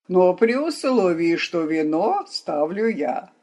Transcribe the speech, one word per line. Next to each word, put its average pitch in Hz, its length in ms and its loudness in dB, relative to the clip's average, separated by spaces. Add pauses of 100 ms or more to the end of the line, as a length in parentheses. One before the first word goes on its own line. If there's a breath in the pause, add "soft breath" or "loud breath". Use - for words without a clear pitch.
но 180 260 4
при 233 220 2
условии, 196 800 0
что 165 260 -4
вино 160 680 0
ставлю 170 600 -4
я. 180 440 -4 (100)